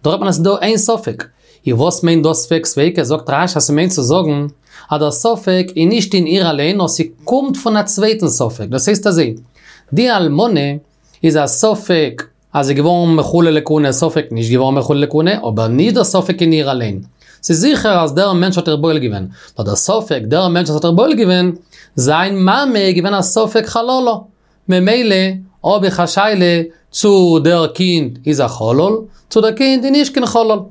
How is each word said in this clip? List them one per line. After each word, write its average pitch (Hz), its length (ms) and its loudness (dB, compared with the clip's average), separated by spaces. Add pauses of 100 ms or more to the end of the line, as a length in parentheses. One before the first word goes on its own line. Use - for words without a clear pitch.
דא 147 60 2
רעדט 190 100 -2
מען, 196 80 -2
אז 185 140 0
דא 196 200 2
איין 220 140 0
ספק. 196 480 -2 (420)
איר 123 120 0
וואס 170 260 0
מיינט 165 200 4
דאס 156 180 0
ספק, 165 240 -2
ספק? 165 300 0
ער 156 80 -2
זאגט 131 260 -4
רשי, 160 260 -2
אז 143 140 0
ער 147 60 2
מיינט 185 160 0
צו 151 100 -2
זאגן, 147 440 0 (440)
אז 151 100 -2
דער 147 100 0
ספק, 190 560 0 (100)
ער 160 80 2
נישט 208 300 0
אין 180 120 2
איר 175 240 0
אליין, 151 260 -2
אבער 180 120 0
זי - 220 -4 (140)
קומט 269 320 -2
פון 220 180 -2
דער 208 80 0
צווייטן 208 460 -2
ספק. 117 360 -4
דאס 127 240 -2
הייסט, 208 180 0
אז 175 140 2 (720)
די 233 180 2
אלמנה 180 500 0 (600)
איז 160 140 2
א 143 100 2
ספק, 175 760 -2 (300)
אז 143 140 -2
זי 139 80 0
געווארן 170 400 2
מחולה 165 360 2
לכהונה, 151 420 0
ספק 156 380 -2
נישט 113 200 -2
געווארן 127 240 2
מחולה 143 260 0
לכהונה, 156 480 -2
אבער 110 200 -2
נישט 165 260 2
דער 220 100 2
ספק 185 380 -2
אין 160 100 2
איר 147 180 0
אליין. 110 300 -4 (420)
עס - 80 -4
איז 165 100 2
זיכער, 214 440 2
אז 139 100 -4
דער 196 180 2
מענטש 180 260 0
האט 165 100 -4
ער 151 80 0
בועל 156 220 0
געווען. 104 280 -4 (280)
אבער 107 120 -6
דער 101 100 -2
ספק, 185 480 -2
דער 165 240 0
מענטש 170 220 0
האט 151 140 -2
ער 170 60 4
בועל 233 240 4
געווען, 180 380 2 (440)
זיין 165 420 0
מאמע 208 520 2
געווען 180 240 0
א 196 80 -2
ספק 220 440 0
חלולו. 240 580 -2 (440)
ממילא, 196 480 2 (480)
אב 190 200 2
איך 190 160 0
א 175 60 2
שאלה 185 560 0 (280)
צו 185 480 4
דער 175 280 2
קינד 175 600 -2
איז 147 140 0
א 120 80 2
חלול, 151 520 0 (300)
צו 220 100 2
דער 220 120 2
קינד 262 320 0
איז 269 80 2
נישט 277 220 2
קיין 247 120 0
חלול. 220 320 2 (120)